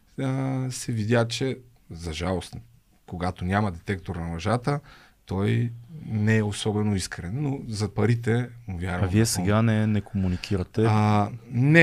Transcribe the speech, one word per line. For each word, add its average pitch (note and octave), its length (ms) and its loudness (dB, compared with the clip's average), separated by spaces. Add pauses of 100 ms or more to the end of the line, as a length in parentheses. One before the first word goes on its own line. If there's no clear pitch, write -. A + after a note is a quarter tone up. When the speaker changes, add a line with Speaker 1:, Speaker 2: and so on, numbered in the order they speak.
(200)
Speaker 1:
а, C3+ 500 -2
се - 220 -6
видя, A2+ 320 2
че B2 340 -4 (320)
за E2 220 -8
жалост, F2 440 -4 (500)
когато F2+ 380 -6
няма G2+ 280 2
детектор F2 440 -6
на E2+ 120 -6
лъжата, G#2+ 520 -2 (460)
той A2+ 440 0 (360)
не A2 300 2
е A2 60 4
особено G#2 540 0
искрен, F2+ 380 -6
но C#3 240 -2 (100)
за G#2 200 -4
парите A#2 600 0 (200)
му F2+ 100 -6
вярвам F2 180 -4
Speaker 2:
А F#2 100 0
вие F#2+ 140 4
Speaker 1:
напълно. A2+ 60 6
Speaker 2:
сега G2+ 360 2
не, A2 240 4
не G#2 140 2
комуникирате? F#2+ 840 -2
Speaker 1:
А, G#2+ 420 4 (180)
не, C#3+ 360 6